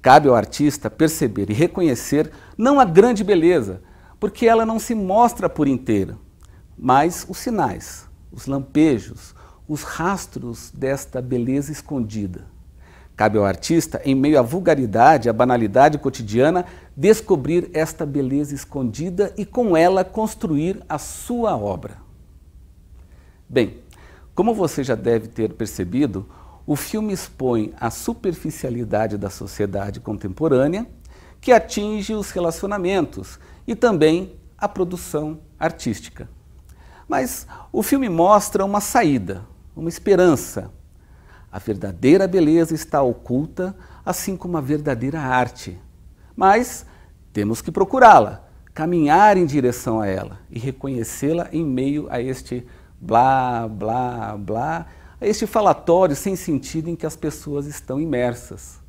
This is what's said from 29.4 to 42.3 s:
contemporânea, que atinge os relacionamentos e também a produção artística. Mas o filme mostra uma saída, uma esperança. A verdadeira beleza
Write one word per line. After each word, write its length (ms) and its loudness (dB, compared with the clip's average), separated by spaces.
contemporânea, 840 -2
que 100 0
atinge 600 2
os 180 -6
relacionamentos 1120 -4
e 80 -4
também 600 2
a 120 -4
produção 720 -6
artística. 720 -6
Mas 380 -4
o 100 -2
filme 280 0
mostra 560 4
uma 160 0
saída, 640 0
uma 140 -8
esperança. 840 2
A 80 -12
verdadeira 720 2
beleza 460 2